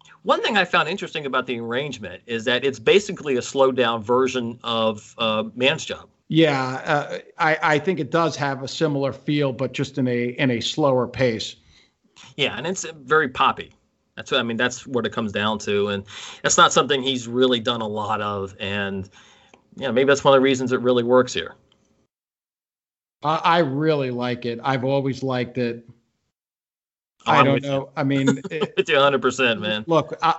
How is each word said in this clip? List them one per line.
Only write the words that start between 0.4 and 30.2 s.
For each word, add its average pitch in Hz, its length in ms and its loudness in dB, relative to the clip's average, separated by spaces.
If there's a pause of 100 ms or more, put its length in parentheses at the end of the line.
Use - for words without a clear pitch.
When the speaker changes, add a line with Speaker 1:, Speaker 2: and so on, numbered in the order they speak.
Speaker 1:
thing 285 140 -2
I 190 80 4
found 170 240 2
interesting 165 380 -6
about 127 200 -2
the 123 140 -6
arrangement 117 680 -6
is 117 200 -6
that 123 180 0
it's 135 140 -2
basically 151 580 2
a 120 60 -2
slowed 135 340 2
down 117 260 2
version 123 640 0
of, 110 540 -2
uh, 110 260 -2 (100)
Man's 131 300 0
Job. - 240 -12 (200)
Speaker 2:
Yeah, 139 580 2
uh, 147 320 -2 (200)
I, 160 240 2
I 156 160 4
think 175 220 -2
it 147 100 -6
does 165 260 0
have 135 260 -4
a 131 60 -8
similar 139 440 -2
feel, 147 400 -2
but 127 200 -6
just 139 260 -4
in 131 100 2
a, 120 200 0 (100)
in 139 120 0
a 120 100 -2
slower 127 460 0
pace. 113 500 -2 (800)
Speaker 1:
Yeah, 117 200 -2
and 123 100 -8
it's 185 200 -6 (180)
very 151 240 0
poppy. - 440 -2 (440)
That's - 140 -14
what, 135 100 0
I - 20 0
mean, 117 140 -4
that's 123 300 -2
what 120 200 -2
it 107 60 -6
comes 110 200 -4
down 104 280 -2
to, 101 280 -2
and 101 160 -4 (380)
that's - 140 0
not 170 160 6
something 139 300 2
he's 123 260 -4
really 123 320 2
done 117 200 -4
a 110 80 -4
lot 107 320 -4
of, 101 400 -6
and, 98 480 -6 (680)
you 135 100 -6
know, 123 60 -2
maybe 131 160 4
that's 139 160 2
one 139 100 8
of 135 40 8
the 131 60 6
reasons 127 280 2
it 123 80 0
really 123 220 2
works 127 300 4
here. - 220 -8 (1700)
Speaker 2:
I, 156 200 0
I 170 160 6
really 147 520 0
like 123 340 -4
it. 117 180 -6
I've 131 220 0
always 135 380 0
liked 127 360 -4
it. 117 300 -4 (1400)
Speaker 1:
Oh, 160 60 2
Speaker 2:
I 151 60 6
Speaker 1:
I'm - 60 6
Speaker 2:
don't 139 100 4
Speaker 1:
with 139 100 -2
you. 139 60 -6
Speaker 2:
know. 135 260 -4
I 151 80 0
mean, 135 420 2
Speaker 1:
<laughs> - 40 -12
Speaker 2:
it 151 260 -4
Speaker 1:
With - 120 0
you 151 100 4
a - 40 6
hundred 139 200 4
percent, 123 380 2
man. 107 260 -4
Speaker 2:
Look, 156 360 2